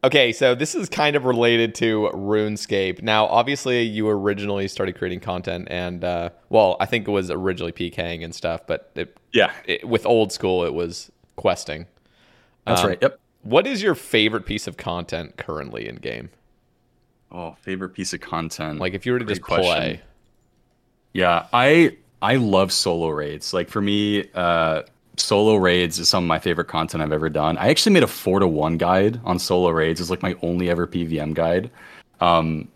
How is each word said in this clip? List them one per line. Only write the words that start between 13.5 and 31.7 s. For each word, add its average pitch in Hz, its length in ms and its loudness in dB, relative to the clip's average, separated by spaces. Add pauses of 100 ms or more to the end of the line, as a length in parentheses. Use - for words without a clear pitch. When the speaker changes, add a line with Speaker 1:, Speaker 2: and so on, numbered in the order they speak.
Speaker 1:
is 220 160 -4
your 196 100 2
favorite 107 540 0
piece 107 180 -6
of 87 120 -10
content 87 600 -8
currently 60 500 -10
in 58 100 -12
game? 58 320 -10 (1000)
Speaker 2:
Oh, 85 300 -12
favorite 95 280 -8
piece 92 240 -8
of 82 80 -10
content. 80 580 -8
Speaker 1:
Like, 90 140 -4
if 98 120 -10
you 123 60 0
were 123 80 0
to 120 60 -6
Speaker 2:
Great 104 100 -2
Speaker 1:
just 90 80 -8
Speaker 2:
question. 92 300 2
Speaker 1:
play. 62 280 -2 (1120)
Speaker 2:
Yeah, 87 400 2
I, 143 440 6 (240)
I 110 140 2
love 98 360 2
solo 85 380 0
raids. 76 440 -6
Like, 87 160 -2
for 107 120 -4
me, 104 520 0
uh, 82 500 2 (340)
solo 107 380 4
raids 90 440 4
is 85 100 0
some 92 140 2
of 87 40 0
my 80 120 0
favorite 85 280 -2
content 80 360 -4
I've 76 80 -2
ever 78 180 0
done. 76 280 0
I 98 120 2
actually 180 240 4
made 165 100 6
a - 40 4
four-to-one 82 720 0
guide 95 480 2
on 90 140 0
solo 90 300 2
raids. 82 320 0
It's, 85 80 -6
like, 90 140 -4
my 87 180 -4
only 87 280 -2
ever 85 180 0
P 85 180 -4
V 80 140 -4
M 76 140 -4
guide. 85 360 0 (520)